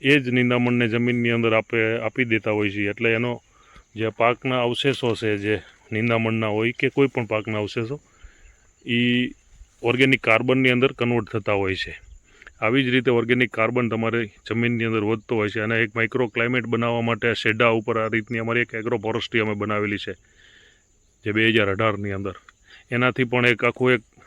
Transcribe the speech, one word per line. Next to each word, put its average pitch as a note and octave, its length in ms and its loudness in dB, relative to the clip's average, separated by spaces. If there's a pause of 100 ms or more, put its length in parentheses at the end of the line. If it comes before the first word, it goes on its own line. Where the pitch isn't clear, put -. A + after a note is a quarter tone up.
એ C#3 200 4
જ B2 80 -6
નિંદામણને B2 600 2
જમીનની A#2+ 420 0
અંદર A#2 240 2
આપે, A2+ 440 0
આપી A#2 260 -2
દેતા A2+ 260 0
હોય G#2 200 0
છીએ. G2+ 200 -4
એટલે A2+ 220 0
એનો A#2+ 300 -2 (540)
જે A2 120 -2
પાકના A#2+ 540 0
અવશેષો A#2+ 520 0
છે, G#2+ 240 -2
જે G2+ 220 -2 (320)
નિંદામણના A2+ 540 0
હોય A2 260 -2
કે C3+ 160 -2
કોઈ C#3 180 2
પણ B2+ 200 -4
પાકના G#2+ 320 -4
અવશેષો, A2+ 420 -6 (880)
એ A#2+ 420 0 (540)
ઓર્ગેનિક B2+ 380 2
કાર્બનની B2+ 500 2
અંદર B2 220 2
કન્વર્ટ A#2+ 380 0
થતા G#2+ 220 -2
હોય G2 240 0
છે. - 240 -10 (600)
આવી B2+ 240 2
જ B2 40 -2
રીતે B2 220 2
ઓર્ગેનિક A#2+ 400 2
કાર્બન A#2 380 0
તમારે A2+ 380 -2
જમીનની A#2 580 -2
અંદર A2 200 -2
વધતો A2 320 -2
હોય G#2 120 0
છે A2 120 -6
અને A2+ 220 0
એક A2 140 -4
માઇક્રો A#2 320 0
ક્લાઇમેટ A#2+ 360 -2
બનાવવા A#2 360 -2
માટે A#2 340 0
શેઢા A2+ 340 2
ઉપર A2+ 320 0
આ A2 80 -2
રીતની A2+ 300 -4
અમારી A#2 220 -2
એક A#2 140 -4
એગ્રો A2+ 240 -2
ફોરેસ્ટ્રી A2 420 -4
અમે G#2+ 140 -2
બનાવેલી G#2 440 -2
છે, G2 140 -10 (1120)
જે G#2 80 -2
બે A2 160 4
હજાર G#2+ 200 4
અઢારની G2+ 440 -2
અંદર. G2 220 -8 (560)
એનાથી B2 340 0
પણ A#2+ 220 0
એક A#2+ 180 2
આખું B2+ 280 2
એક A#2+ 80 2 (260)